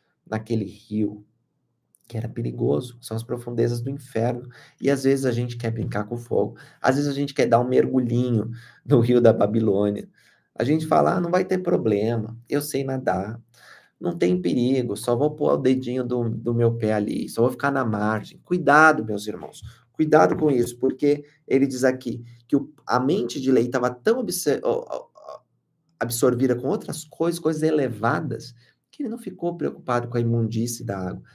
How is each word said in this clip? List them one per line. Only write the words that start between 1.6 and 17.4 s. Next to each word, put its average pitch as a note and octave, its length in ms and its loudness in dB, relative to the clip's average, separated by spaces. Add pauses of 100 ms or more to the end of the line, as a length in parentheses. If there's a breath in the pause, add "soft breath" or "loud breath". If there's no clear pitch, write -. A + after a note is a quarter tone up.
que - 80 -12
era A2+ 140 -6
perigoso, A#2+ 720 -2
são A2+ 160 -8
as A2+ 60 -8
profundezas A#2+ 580 -2
do C3 80 -6
inferno. B2 580 -4 (320 loud breath)
E C3+ 100 0
às C3 140 0
vezes C3+ 220 2
a B2 60 2
gente A#2+ 260 -4
quer A2+ 140 -4
brincar G#2+ 340 -4
com A#2+ 100 -8
fogo, G#2 400 -2 (260 loud breath)
às C3+ 140 4
vezes C#3+ 140 0
a C#3 40 -4
gente C#3 200 -4
quer B2+ 120 2
dar A#2 140 6
um B2 80 0
mergulhinho B2 840 2 (340 loud breath)
no B2+ 160 6
rio B2 180 4
da A2+ 140 8
Babilônia. G#2 720 2 (480 soft breath)
A - 80 -2
gente D#3 240 0
fala, D#3 280 4
"Ah, F#3 40 0
não E3+ 100 -2
vai F3+ 140 2
ter F#3 140 -2
problema, A2+ 800 0 (100)
eu C#3+ 140 -2
sei C#3 220 -4
nadar, A#2 580 -4 (580 loud breath)
não E3+ 160 -4
tem F3+ 240 2
perigo, B2+ 560 0
só A#2+ 200 -2
vou D3 160 2
pôr D3 220 0
o D3 40 2
dedinho C3 460 0
do, A#2+ 260 -2
do A#2+ 240 -4
meu A#2 220 2
pé A2 180 0
ali, - 340 -2
só - 140 -2